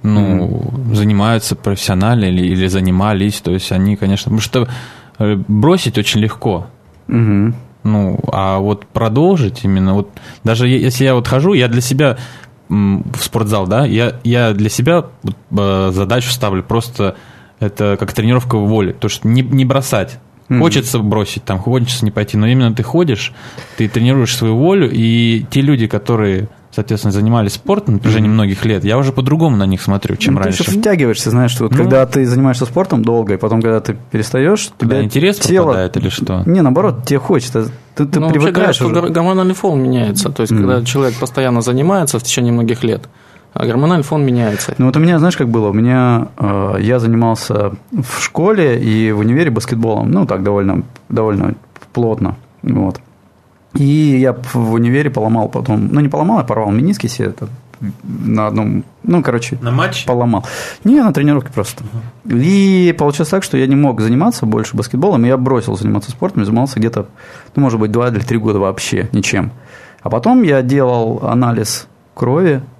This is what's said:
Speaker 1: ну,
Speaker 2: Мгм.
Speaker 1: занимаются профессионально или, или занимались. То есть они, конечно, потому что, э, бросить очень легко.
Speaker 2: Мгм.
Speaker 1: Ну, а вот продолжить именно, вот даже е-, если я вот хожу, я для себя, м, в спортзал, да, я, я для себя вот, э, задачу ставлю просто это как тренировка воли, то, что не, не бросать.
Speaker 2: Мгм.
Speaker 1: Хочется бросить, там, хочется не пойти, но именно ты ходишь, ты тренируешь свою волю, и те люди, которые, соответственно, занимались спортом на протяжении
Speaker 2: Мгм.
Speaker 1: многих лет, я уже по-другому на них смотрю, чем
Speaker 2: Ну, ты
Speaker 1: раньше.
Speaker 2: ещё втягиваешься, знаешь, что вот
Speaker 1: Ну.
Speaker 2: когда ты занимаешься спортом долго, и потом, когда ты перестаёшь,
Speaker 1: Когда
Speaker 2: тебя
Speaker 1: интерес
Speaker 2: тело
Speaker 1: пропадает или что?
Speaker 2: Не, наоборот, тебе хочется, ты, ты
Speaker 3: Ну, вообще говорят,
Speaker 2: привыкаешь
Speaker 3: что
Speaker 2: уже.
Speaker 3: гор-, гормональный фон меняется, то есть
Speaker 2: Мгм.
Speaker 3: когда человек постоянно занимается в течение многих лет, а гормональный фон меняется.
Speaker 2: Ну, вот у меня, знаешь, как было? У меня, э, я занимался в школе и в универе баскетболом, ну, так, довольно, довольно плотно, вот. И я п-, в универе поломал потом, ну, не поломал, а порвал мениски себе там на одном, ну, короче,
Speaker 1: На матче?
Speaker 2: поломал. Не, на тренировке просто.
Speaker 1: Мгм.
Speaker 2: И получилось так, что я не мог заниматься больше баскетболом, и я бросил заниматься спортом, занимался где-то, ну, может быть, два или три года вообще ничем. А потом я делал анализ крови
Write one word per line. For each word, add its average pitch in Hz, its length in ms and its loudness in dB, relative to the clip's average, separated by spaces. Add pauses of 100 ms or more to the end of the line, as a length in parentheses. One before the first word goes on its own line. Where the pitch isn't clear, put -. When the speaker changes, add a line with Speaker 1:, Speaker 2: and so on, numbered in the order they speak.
Speaker 1:
ну, 98 420 2
Speaker 2:
Мгм. 120 480 -4
Speaker 1:
занимаются 107 600 2
профессионально 101 720 0
или, 90 200 0
или 92 220 0
занимались. 95 720 0
То 85 120 -4
есть 95 200 -4
они, 95 240 2
конечно, 98 340 -2
потому 110 100 0
что, 120 280 -2 (500)
э, 104 180 0 (120)
бросить 123 500 2
очень 107 220 0
легко. 104 460 -2 (420)
Speaker 2:
Мгм. 110 460 0 (280)
Speaker 1:
Ну, 104 360 0 (140)
а 95 260 0
вот 101 280 -2
продолжить 135 760 0
именно, 95 300 2
вот 101 140 -2 (360)
даже 113 240 2
е-, 127 140 2
если 127 220 0
я 131 100 4
вот 120 140 0
хожу, 147 260 2
я 123 140 2
для 120 120 0
себя, 135 360 0 (520)
м, 98 360 0 (100)
в - 100 -6
спортзал, 104 420 -2
да, 120 200 2
я, 113 280 0 (100)
я 117 280 2
для 104 160 0
себя 160 360 0 (180)
вот, - 140 -6 (200)
э, 95 380 2
задачу 104 360 -2
ставлю 95 320 -2
просто 110 520 -2 (440)
это 101 400 -2
как 98 140 -4
тренировка 123 460 0
воли, 104 340 0
то, - 160 -4
что - 200 -4
не, 123 140 4
не 131 220 2
бросать. 127 540 -2 (300)
Speaker 2:
Мгм. 135 140 0
Speaker 1:
Хочется 127 360 0
бросить, 104 460 -2
там, 95 140 -4
хочется 120 460 -2
не 104 60 0
пойти, 104 260 -4
но 107 100 2
именно 120 280 2
ты 117 80 -2
ходишь, 156 500 -2 (440)
ты 110 120 0
тренируешь 123 480 2
свою 113 200 0
волю, 165 340 2
и 113 600 2
те 135 100 0
люди, 135 260 4
которые, 104 640 0 (240)
соответственно, 104 400 -2
занимались 104 400 2
спортом 202 420 -2
на 98 60 0
протяжении 110 280 2
Speaker 2:
Мгм. 107 60 2
Speaker 1:
многих 101 300 0
лет, 107 180 0
я 104 160 2
уже 135 140 0
по-другому 139 440 0
на 98 100 2
них 95 160 0
смотрю, - 340 -2
чем - 180 0
Speaker 2:
Ну, 98 60 0
ты 98 60 0
Speaker 1:
раньше. 185 180 -2
Speaker 2:
ещё 202 160 0
втягиваешься, 147 500 0
знаешь, 120 220 2
что 117 120 -2
вот 110 80 0
Speaker 1:
Ну. 131 60 2
Speaker 2:
когда 131 280 4
ты 135 200 0
занимаешься 127 380 2
спортом 123 400 -2
долго, 113 300 0
и - 20 -2
потом, 113 260 0
когда 113 180 2
ты 107 140 -6 (160)
перестаёшь, 139 680 0
Speaker 1:
Когда 120 180 0
Speaker 2:
тебя 135 80 0
Speaker 1:
интерес 165 340 0
Speaker 2:
тело 175 280 2
Speaker 1:
пропадает 92 320 0
или 120 100 -2
что? - 380 -4
Speaker 2:
Не, 175 160 4
наоборот, 139 420 2
тебе 139 160 0
хочется, 120 500 -2 (240)
ты, 147 120 0
ты 151 120 -2
Speaker 3:
Ну, 156 80 0
вообще 156 140 2
говорят, 165 140 2
Speaker 2:
привыкаешь - 220 2
Speaker 3:
что - 100 0
Speaker 2:
уже. 165 80 0
Speaker 3:
гор-, 170 160 0
гормональный 185 440 0
фон 170 280 0
меняется, 123 480 0
то 139 120 -8
есть 110 100 0
Speaker 2:
Мгм. 104 140 2
Speaker 3:
когда 117 180 0
человек 127 360 0
постоянно 127 400 0
занимается 139 580 0
в 113 40 -4
течение 120 300 0
многих 117 300 0
лет, 110 200 -2 (500)
а - 140 -4
гормональный 143 380 0
фон 151 200 -2
меняется. 120 540 -2
Speaker 2:
Ну, 127 80 2
вот 131 100 2
у 151 40 4
меня, 170 180 4
знаешь, 175 180 2
как 127 120 -2
было? 110 220 0
У - 20 -4
меня, 120 560 2 (100)
э, 101 440 -2
я 120 180 2
занимался 113 720 0 (180)
в 170 320 -6
школе 165 580 0
и 110 300 2
в 104 80 0
универе 127 320 2
баскетболом, 113 640 -2
ну, 185 120 2
так, 95 200 -2
довольно, 98 400 0 (240)
довольно 104 460 0 (380)
плотно, 113 440 -2 (260)
вот. 98 380 -2 (760)
И 143 100 2
я 139 480 4
п-, 123 160 -8 (100)
в 113 160 0
универе 123 360 2
поломал 110 380 0
потом, 110 440 -2
ну, 147 80 2
не 143 80 2
поломал, 160 300 0
а 120 60 -2
порвал 110 260 -2
мениски 127 380 0
себе 104 220 -4
там - 180 -12 (560)
на 110 420 -2
одном, 107 380 -2 (180)
ну, 175 200 0
короче, 120 400 -4
Speaker 1:
На 120 80 -4
матче? 151 360 -2
Speaker 2:
поломал. 120 380 0 (400)
Не, 262 180 4
на 202 100 2
тренировке 143 400 0
просто. - 300 -6 (420)
Speaker 1:
Мгм. 123 180 0
Speaker 2:
И 185 560 4
получилось 147 320 0
так, 190 120 0
что - 140 -4
я 131 100 2
не 135 100 2
мог 131 240 2
заниматься 135 460 0
больше 110 300 -2
баскетболом, 127 480 0
и 123 40 2
я 131 80 4
бросил 123 400 0
заниматься 107 340 -2
спортом, 170 340 -2
занимался 117 340 0
где-то, 110 280 -2 (500)
ну, 143 60 2
может 117 180 2
быть, 107 100 0
два 117 180 0
или 113 120 -2
три 117 180 -2
года 104 200 0
вообще 98 540 -2
ничем. 104 380 -2 (520)
А - 80 -6
потом 220 320 2
я 139 200 2
делал 123 640 0
анализ 117 640 -2 (280)
крови 139 460 0 (200)